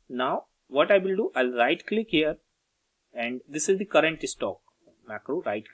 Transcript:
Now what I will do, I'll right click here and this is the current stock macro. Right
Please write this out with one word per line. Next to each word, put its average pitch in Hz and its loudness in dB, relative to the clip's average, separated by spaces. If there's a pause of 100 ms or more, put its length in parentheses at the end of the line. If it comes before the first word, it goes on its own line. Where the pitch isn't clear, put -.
Now 135 -4 (220)
what 139 2
I 202 8
will 190 0
do, 226 0
I'll 127 0
right 123 0
click 220 -2
here 156 0 (760)
and 123 -6
this 147 -2
is 196 2
the 208 -6
current 156 2
stock - -6 (460)
macro. 127 -8
Right 107 -6